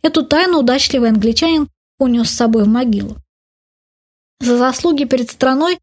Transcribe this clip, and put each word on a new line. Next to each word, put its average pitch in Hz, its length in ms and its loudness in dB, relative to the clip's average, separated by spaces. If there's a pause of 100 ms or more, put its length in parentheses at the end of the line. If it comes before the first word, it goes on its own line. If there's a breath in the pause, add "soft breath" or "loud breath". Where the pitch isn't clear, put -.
Эту 302 240 0
тайну 330 360 2
удачливый 247 480 0
англичанин 233 600 0 (300)
унес 240 320 0
с - 40 -6
собой 226 280 2
в 208 40 2
могилу. 214 480 -2 (1300)
За 240 160 0
заслуги 277 460 0
перед 247 260 -2
страной 294 520 0